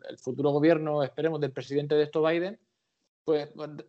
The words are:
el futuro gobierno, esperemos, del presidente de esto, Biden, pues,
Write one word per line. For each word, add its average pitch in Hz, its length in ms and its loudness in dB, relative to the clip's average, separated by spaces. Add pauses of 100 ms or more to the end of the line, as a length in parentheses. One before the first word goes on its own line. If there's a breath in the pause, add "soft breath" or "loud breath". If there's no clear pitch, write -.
el - 80 -16
futuro 135 340 -2
gobierno, 151 500 4
esperemos, 151 380 -2
del 135 140 -4
presidente 143 420 -2
de 151 80 4
esto, 156 220 0
Biden, 170 340 -2 (640)
pues, 151 260 0 (400)